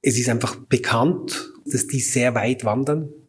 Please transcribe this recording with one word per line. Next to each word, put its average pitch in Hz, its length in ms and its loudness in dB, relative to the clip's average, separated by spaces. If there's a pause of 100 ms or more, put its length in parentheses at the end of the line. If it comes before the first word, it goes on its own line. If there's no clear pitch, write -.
Es 123 160 2
ist 123 120 2
einfach 120 260 0
bekannt, - 960 0 (120)
dass 127 240 -2
die 135 120 -2
sehr 120 360 2
weit 120 280 0
wandern. 135 440 0 (200)